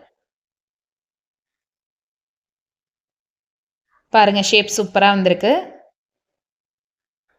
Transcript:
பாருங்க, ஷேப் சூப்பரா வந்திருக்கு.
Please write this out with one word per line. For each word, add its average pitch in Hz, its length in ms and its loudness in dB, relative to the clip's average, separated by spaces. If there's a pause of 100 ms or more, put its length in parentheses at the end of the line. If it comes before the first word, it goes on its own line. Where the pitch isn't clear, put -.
(4000)
பாருங்க, 202 300 2
ஷேப் 208 340 0
சூப்பரா 196 340 0
வந்திருக்கு. 190 400 0 (1900)